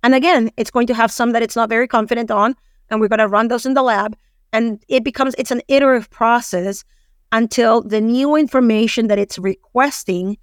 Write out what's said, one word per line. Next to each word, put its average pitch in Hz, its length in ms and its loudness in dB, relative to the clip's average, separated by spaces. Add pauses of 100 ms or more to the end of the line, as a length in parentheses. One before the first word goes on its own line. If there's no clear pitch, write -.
And 254 120 4
again, 269 400 2
it's 226 160 -6
going 240 160 0
to 240 60 -2
have 226 180 0
some 240 220 -2
that 233 100 0
it's 214 140 -6
not 226 120 -2
very 233 180 0
confident 233 440 -2
on, 220 240 0 (340)
and 220 100 -4
we're 214 100 0
gonna 220 180 2
run 214 220 0
those 240 160 -4
in 262 80 0
the 262 100 2
lab. 214 320 0 (380)
And 220 340 -2
it 254 160 0
becomes, 262 340 -2
it's 262 140 -4
an 247 160 -2
iterative 269 420 2
process 196 720 -2 (480)
until 226 500 2
the 214 200 -2
new 254 340 2
information 233 720 2
that 202 120 0
it's 202 180 -6
requesting 190 1040 -4